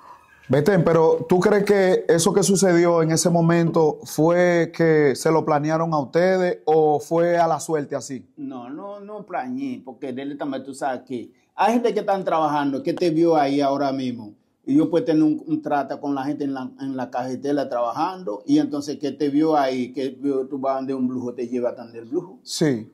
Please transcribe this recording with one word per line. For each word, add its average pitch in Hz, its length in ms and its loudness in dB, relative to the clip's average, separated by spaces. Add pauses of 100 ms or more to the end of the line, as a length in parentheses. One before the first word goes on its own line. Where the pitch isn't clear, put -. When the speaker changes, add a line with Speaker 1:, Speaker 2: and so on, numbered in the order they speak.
(500)
Speaker 1:
Betén, 151 340 4
pero 165 460 4
¿tú 180 100 4
crees 208 240 4
que 190 460 2
eso 170 240 4
que 190 100 4
sucedió 175 580 4
en 160 100 2
ese 160 180 2
momento 165 760 2
fue 170 720 2
que 156 400 4
se - 160 0
lo 156 140 2
planearon 160 480 0
a 156 60 0
ustedes 180 680 0
o 156 340 4
fue 170 380 0
a 165 100 4
la 156 140 -2
suerte 151 340 -4
así? 123 300 -10 (100)
Speaker 2:
No, 131 340 -12
no, 202 300 -14
no 208 260 -16
planeé, 131 580 -8
porque - 280 -12
directamente 139 540 -8
tú 135 80 -14
sabes 131 300 -6
que 120 280 -10 (240)
hay 202 180 2
gente 240 200 0
que 208 80 -2
están 196 240 -2
trabajando, 147 560 0
que 160 120 -4
te 175 180 0
vio 165 240 4
ahí 143 260 2
ahora 139 320 0
mismo, 117 400 -8 (320)
y 135 100 0
yo 156 140 4
puedo 165 160 0
tener 156 160 2
un, 156 240 2
un 151 160 -2
trato 143 380 -4
con 143 160 -4
la 135 80 -6
gente 143 220 -4
en 139 80 -4
la, 127 260 -8
en 135 180 -8
la 127 140 -8
carretera 131 580 -4
trabajando, 139 760 -4
y 143 120 4
entonces 143 400 -2
que 139 140 -6
te 147 180 -2
vio 156 260 2
ahí, 131 380 0
que 135 160 -4
vio, 131 380 -4
tú 143 100 -8
vas 135 200 -2
donde 135 180 -6
un 127 120 -2
brujo, 123 260 -6
te 123 140 -8
lleva 120 280 -4
tan 117 180 -18
del 113 120 -16
brujo. 139 380 -8
Speaker 1:
Sí. 131 500 -2